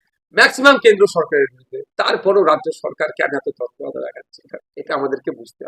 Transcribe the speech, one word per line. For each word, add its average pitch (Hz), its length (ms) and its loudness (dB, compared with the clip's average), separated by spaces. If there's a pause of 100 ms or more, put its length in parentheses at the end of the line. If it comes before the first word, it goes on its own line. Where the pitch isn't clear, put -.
(360)
ম্যাক্সিমাম 262 420 4
কেন্দ্র 208 280 4
সরকারের 151 460 0
বিরুদ্ধে, - 260 -16 (180)
তারপরও 202 480 0
রাজ্য 156 280 2
সরকার 156 440 -8
কেন 147 200 -4
এত - 120 -8 (100)
তৎপরতা 135 420 -12
দেখাচ্ছে, - 440 -14
এটা, - 140 -16 (180)
এটা - 180 -10
আমাদেরকে 135 360 -6
বুঝতে 113 380 -14